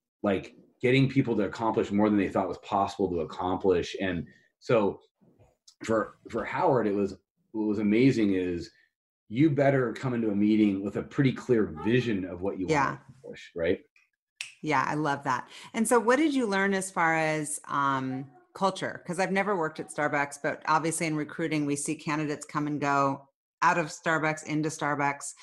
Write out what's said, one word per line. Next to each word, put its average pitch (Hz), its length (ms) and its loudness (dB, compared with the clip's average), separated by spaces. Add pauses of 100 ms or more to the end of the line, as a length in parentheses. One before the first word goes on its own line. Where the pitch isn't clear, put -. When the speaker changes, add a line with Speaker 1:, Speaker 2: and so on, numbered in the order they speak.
(240)
Speaker 1:
like, 95 320 -2 (260)
getting 131 280 4
people 117 260 0
to 104 80 2
accomplish 104 480 -2
more 104 180 4
than 104 80 4
they 92 120 2
thought 101 180 0
was 87 120 -8
possible 101 500 -2
to 85 120 -2
accomplish. 90 800 0
And 90 280 -4 (320)
so 104 400 0 (840)
for, 110 320 -2 (140)
for 101 160 -4
Howard, 135 420 2
it 98 60 0
was, 101 240 -2 (360)
what 107 120 -4
was 107 140 0
amazing 107 560 4
is 90 360 -4 (560)
you 139 220 2
better 135 440 2
come 123 200 -4
into 113 160 0
a 98 60 0
meeting 104 480 4
with 101 120 -6
a - 80 -4
pretty 131 300 2
clear 101 500 0
vision 113 400 0
of 90 180 -10
what 98 180 -4
you - 100 -4
Speaker 2:
Yeah. 143 160 2
Speaker 1:
want 139 140 -6
to - 120 -20
accomplish, - 440 -18
right? 85 240 2 (840)
Speaker 2:
Yeah, 147 260 0
I - 60 -2
love 147 300 -2
that. 127 260 -2 (240)
And 220 140 0
so 240 120 4
what 233 180 4
did 302 160 2
you 254 140 2
learn 196 260 2
as 190 180 -2
far 165 240 2
as, 156 520 0
um, 135 640 -2 (240)
culture? 185 540 -4
'Cause 175 120 -4
I've 185 120 0
never 196 240 0
worked 156 240 -4
at - 100 -10
Starbucks, 143 540 -2
but 143 240 -4
obviously 156 400 0
in 156 80 -2
recruiting, 151 500 -2
we 143 100 -2
see 151 200 -4
candidates 151 500 -4
come 147 220 -4
and 147 120 -4
go 139 480 0 (340)
out 175 160 4
of 160 100 0
Starbucks 156 580 -2
into 156 240 -2
Starbucks. 143 720 -2